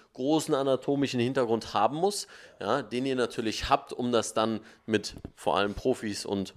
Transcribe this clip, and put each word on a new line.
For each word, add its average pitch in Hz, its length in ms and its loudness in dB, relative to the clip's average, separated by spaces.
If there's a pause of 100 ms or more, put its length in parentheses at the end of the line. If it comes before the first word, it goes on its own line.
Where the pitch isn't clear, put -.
(140)
großen 147 400 2
anatomischen 135 680 2
Hintergrund 117 520 0
haben 113 220 2
muss, 190 320 -2 (320)
ja, 120 240 0
den 131 220 -4
ihr 135 100 0
natürlich 113 540 -2
habt, - 240 2
um 123 180 -2
das 113 240 2
dann 110 240 2 (260)
mit 110 300 -2 (180)
vor - 220 0
allem 101 180 2
Profis 110 520 -4
und 98 320 -2